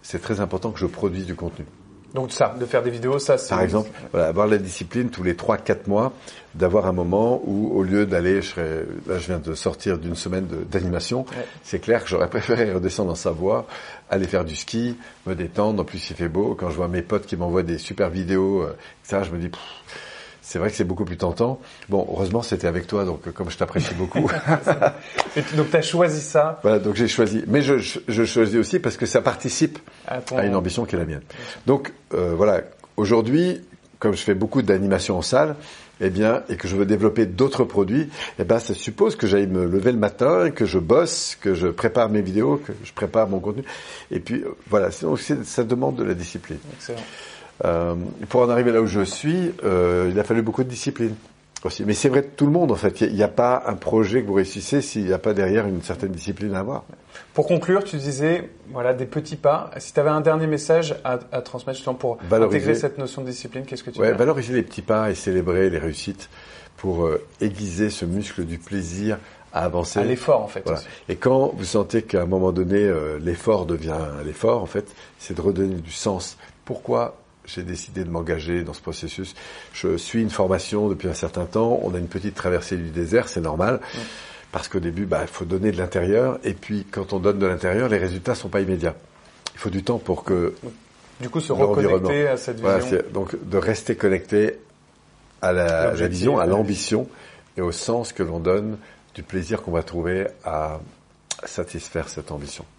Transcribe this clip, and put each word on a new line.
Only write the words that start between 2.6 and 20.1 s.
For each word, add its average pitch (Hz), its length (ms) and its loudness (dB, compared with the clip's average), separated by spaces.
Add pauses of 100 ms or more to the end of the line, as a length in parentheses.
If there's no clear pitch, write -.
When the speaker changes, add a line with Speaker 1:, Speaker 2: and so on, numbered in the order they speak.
Speaker 2:
de 123 40 -2
faire 120 200 0
des 123 60 0
vidéos, 123 280 0
ça 139 200 4
c'est - 120 -6
Speaker 1:
Par 95 100 2
exemple, 104 300 2 (220)
voilà, 85 160 4
avoir 95 180 4
la 107 120 4
discipline 98 520 -4
tous 90 140 -8
les 90 100 2
trois, 107 220 0
quatre - 320 -2
mois, 110 240 2 (420)
d'avoir 90 320 4
un 92 60 2
moment 98 520 2
où, 101 320 0
au 98 60 4
lieu 101 240 4
d'aller, 92 340 2
je - 100 -8
serais... 80 340 -4 (240)
là 90 100 0
je 82 80 -6
viens 87 140 -2
de 80 140 -6
sortir 90 440 -2
d'une 85 160 -6
semaine 92 320 -4
de... 80 160 -6
d'animation, 92 600 -2 (140)
Speaker 2:
Ouais. 123 80 -8 (200)
Speaker 1:
c'est - 160 -6
clair 113 240 2
que - 40 -10
j'aurais 87 220 2
préféré 113 420 0
redescendre 92 380 0
en 82 60 -2
Savoie, 95 500 0 (440)
aller 98 180 0
faire 90 160 2
du 78 100 -6
ski, 120 420 -4 (300)
me 95 80 -4
détendre, 95 480 0
en - 20 0
plus - 240 -10
il 87 60 -10
fait 85 140 -2
beau, 98 280 0
quand 90 140 -4
je 76 60 -6
vois 87 100 -2
mes 90 160 -2
potes 104 240 -2
qui 95 100 -6
m'envoient 87 280 0
des 82 140 -4
super 95 320 -2
vidéos, 95 520 0
euh, 71 140 -6
et - 320 -20
cetera, 98 160 0
je 82 80 -8
me 87 60 -6
dis, 85 100 -4
pff, - 120 -12 (800)